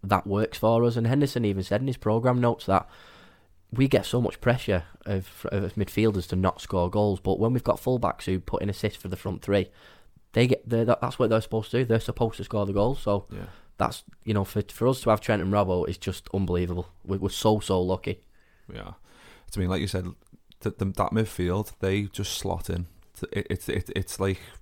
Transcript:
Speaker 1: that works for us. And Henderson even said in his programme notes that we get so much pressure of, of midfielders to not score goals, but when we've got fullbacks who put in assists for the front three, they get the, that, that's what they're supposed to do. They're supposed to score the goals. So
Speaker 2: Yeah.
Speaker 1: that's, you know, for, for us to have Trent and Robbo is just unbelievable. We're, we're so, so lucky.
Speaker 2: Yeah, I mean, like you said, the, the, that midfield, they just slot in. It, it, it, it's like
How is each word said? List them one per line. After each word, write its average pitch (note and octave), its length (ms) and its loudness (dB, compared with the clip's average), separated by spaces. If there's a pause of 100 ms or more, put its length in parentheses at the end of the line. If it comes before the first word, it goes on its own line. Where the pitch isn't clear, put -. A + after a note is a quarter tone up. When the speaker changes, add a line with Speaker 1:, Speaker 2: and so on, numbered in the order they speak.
Speaker 1:
that F#2+ 240 2
works G2+ 320 0
for A#2 260 4
us. A#2+ 120 2
And A#2 100 0
Henderson C3 380 2
even G2 180 2
said G#2 200 0
in C3+ 40 -2
his B2+ 120 -4
programme A#2+ 420 2
notes A#2+ 260 2
that F#2+ 220 2 (840)
we B2+ 160 2
get A2+ 180 2
so B2 160 0
much G2 180 -4
pressure A#2 440 0 (220)
of, G2 460 -4
of G2 220 -2
midfielders G#2 540 0
to F#2 80 -2
not F#2 260 0
score F2+ 280 0
goals, G2+ 300 2
but F#2+ 180 0
when A2+ 140 2
we've A#2+ 100 0
got - 140 2
fullbacks A#2 480 -2
who F#2+ 160 0
put - 220 -6
in G2+ 80 -2
assists - 300 -4
for - 80 -10
the F#2 80 -6
front - 260 -6
three, G2+ 260 2 (640)
they A#2 140 4
get B2 220 0
the, A#2 180 2
that, A#2 160 2
that's B2 160 -4
what A#2+ 100 4
they're A2 140 4
supposed - 300 -4
to A#2+ 80 2
do. C3 40 2
They're A2+ 160 2
supposed - 380 -2
to G2+ 60 -8
score G#2 200 -2
the G2 80 -4
goals. G2+ 280 2
So G2+ 300 -2
Speaker 2:
Yeah. G2 160 -10 (300)
Speaker 1:
that's, - 260 -2 (220)
you A2 80 -2
know, G2+ 120 2
for, G#2 180 -4
for - 260 0
us C3 140 0
to A#2+ 80 2
have G#2+ 100 4
Trent G#2 220 0
and F#2+ 100 0
Robbo F#2 360 2
is F#2 100 -4
just - 340 -8
unbelievable. F2 560 -2 (160)
We're, F#2+ 140 -2
we're F#2+ 100 -2
so, G#2+ 320 2
so F#2+ 220 0
lucky. F#2 380 -2 (520)
Speaker 2:
Yeah, G2 200 -12 (640)
I - 20 -4
mean, F#2 100 2
like F#2 120 0
you F#2 80 -2
said, F#2 180 -4 (540)
the, - 100 -2
the, - 140 -4
that G2 280 0
midfield, G2+ 680 0
they G2 240 0
just G2+ 300 -6
slot - 360 -4
in. F2 160 -4 (460)
It, G2+ 180 -4
it, - 180 -6
it, - 280 -2
it's - 240 -4
like F#2+ 200 0 (220)